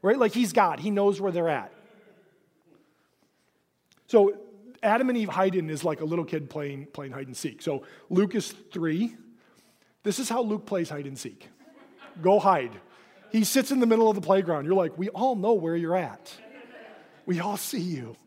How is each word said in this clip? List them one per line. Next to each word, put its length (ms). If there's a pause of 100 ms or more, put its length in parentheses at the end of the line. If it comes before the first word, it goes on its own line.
Right? 160
Like, 160
he's 200
God. 260
He 100
knows 300
where 120
they're 180
at. 240 (2250)
So 300 (440)
Adam 280
and 80
Eve 120
hiding 400
is 140
like 180
a 40
little 200
kid 240
playing, 380
playing 240
hide 160
and 80
seek. 260
So 220 (260)
Luke 260
is 180 (180)
three. 440 (880)
This 160
is 100
how 120
Luke 240
plays 240
hide 160
and 120
seek. 320 (720)
Go 180
hide. 320 (600)
He 120
sits 280
in 80
the 60
middle 240
of 60
the 60
playground. 440
You're 100
like, 220
"We 120
all 260
know 180
where 220
you're 200
at. 380 (920)
We 140
all 180
see 240
you." 340 (120)